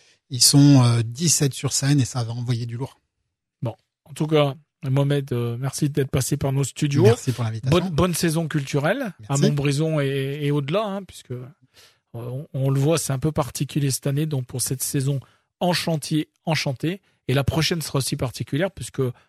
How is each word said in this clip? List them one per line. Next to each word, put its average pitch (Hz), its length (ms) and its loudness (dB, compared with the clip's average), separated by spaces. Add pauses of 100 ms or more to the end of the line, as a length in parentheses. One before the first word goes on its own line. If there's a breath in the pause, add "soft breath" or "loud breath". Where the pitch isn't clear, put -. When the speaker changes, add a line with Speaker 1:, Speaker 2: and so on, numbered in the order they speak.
(300 soft breath)
Speaker 1:
ils 123 120 -2
sont, 143 420 8
euh, 117 180 4
dix-sept 135 520 0
sur - 180 -6
scène 139 280 2
et 120 40 2
ça 120 200 -4
va 113 80 -8
envoyer 120 340 -4
du 117 100 -10
lourd. 127 240 -12 (640)
Speaker 2:
Bon, 117 120 -6 (300)
en 147 80 -20
tout 151 140 -2
cas, 147 280 4 (340)
Mohamed, 139 440 0
euh, 120 260 -2
merci 139 300 -2
d'être 143 220 -2
passé 139 260 -2
par 139 160 -2
nos 139 100 0
studios. 147 420 0
Speaker 1:
Merci 214 280 4
pour 120 100 -6
l'invitation. 113 340 0
Speaker 2:
Bonne, 180 140 0
bonne 170 240 2
saison 165 320 0
culturelle 156 680 -2 (140)
Speaker 1:
Merci. 143 160 2
Speaker 2:
à 143 40 4
Montbrison 147 500 0
et, 139 440 -2
et 143 80 0
au-delà, 147 340 -2
hein, 196 180 -6
puisque, - 300 -20
euh, 123 140 -10 (680 soft breath)
on, 123 400 -10
on 135 180 0
le 139 80 2
voit, 147 200 4
c'est - 160 -2
un 131 40 -4
peu 151 140 0
particulier 139 580 -2
cette - 160 -6
année. 147 200 0
Donc 135 200 -4
pour 123 140 -8
cette - 220 -4
saison 139 380 -2 (400 soft breath)
en 180 120 2
chantier, 156 560 -2 (160)
enchanté. 151 560 -2 (280)
Et 127 60 2
la 139 100 2
prochaine 160 380 0
sera - 160 -4
aussi 143 180 -2
particulière 139 540 -4
puisque - 300 -10 (280 soft breath)